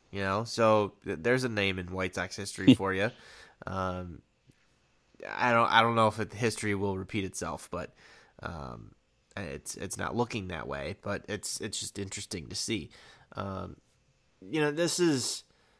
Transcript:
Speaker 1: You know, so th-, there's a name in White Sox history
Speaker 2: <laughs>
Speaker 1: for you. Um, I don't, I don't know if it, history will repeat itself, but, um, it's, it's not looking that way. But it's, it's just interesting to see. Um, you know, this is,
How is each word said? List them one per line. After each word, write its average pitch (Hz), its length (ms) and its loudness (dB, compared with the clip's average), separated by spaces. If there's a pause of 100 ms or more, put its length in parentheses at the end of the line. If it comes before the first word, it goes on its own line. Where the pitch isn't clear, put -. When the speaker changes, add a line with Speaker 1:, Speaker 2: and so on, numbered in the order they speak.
(100)
Speaker 1:
You 98 120 -6
know, 98 220 2
so 110 480 6 (120)
th-, 87 160 -4
there's 127 240 4
a 123 40 0
name 98 300 2
in 90 140 -6
White 92 220 -2
Sox 95 220 -4
history 117 380 6
Speaker 2:
<laughs> - 20 -8
Speaker 1:
for 95 180 0
you. 104 160 2 (560)
Um, 90 560 -4 (1040)
I 50 240 2
don't, 117 180 6
I 113 120 8
don't 117 140 4
know 113 120 6
if 110 120 -2
it, 98 120 -4
history 107 420 0
will 98 220 0
repeat 95 280 -4
itself, 82 460 -6
but, 87 220 -6 (500)
um, 62 500 -10 (440)
it's, 80 400 -10
it's - 220 -8
not 90 160 -4
looking 117 340 -2
that 69 200 -8
way. 71 340 -6
But 101 260 -6
it's, - 320 -6
it's 104 200 -6
just - 180 -10
interesting 95 500 -8
to - 60 -10
see. - 360 -4 (460)
Um, 95 400 -8 (720)
you 151 120 -2
know, 147 100 2
this 160 300 0
is, 151 420 2 (380)